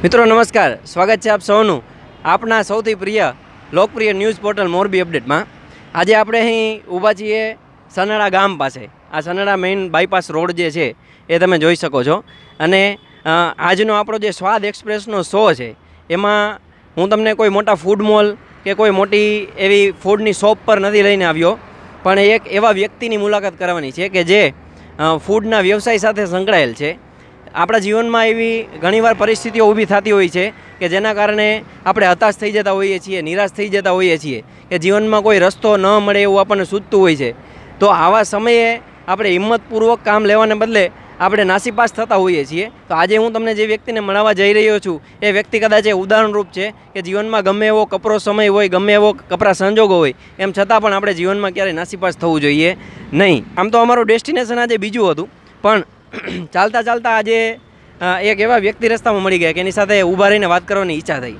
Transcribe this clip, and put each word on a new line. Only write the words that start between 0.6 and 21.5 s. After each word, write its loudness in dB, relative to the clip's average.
સ્વાગત 0
છે -4
આપ 0
સૌનું 0
આપના 0
સૌથી -4
પ્રિય -2
લોકપ્રિય 0
ન્યૂઝ -2
પોર્ટલ -4
મોરબી 0
અપડેટમાં. -4
આજે 2
આપણે 2
અહીં -2
ઊભા 0
છીએ -4
સનાળા -2
ગામ 0
પાસે. -8
આ -4
સનાળા -2
મેઇન -4
બાયપાસ -2
રોડ -2
જે -4
છે -4
એ 0
તમે 2
જોઈ 2
શકો -2
છો. -2
અને, 0
અ, -4
આજનો 0
આપણો -2
જે -4
સ્વાદ -4
એક્સપ્રેસનો -6
શો 2
છે -10
એમાં -2
હું 0
તમને 0
કોઈ 2
મોટા 0
ફૂડ -2
મોલ 2
કે -4
કોઈ 2
મોટી 0
એવી 4
ફૂડની -2
શોપ 0
પર 2
નથી 2
લઈને 2
આવ્યો, 0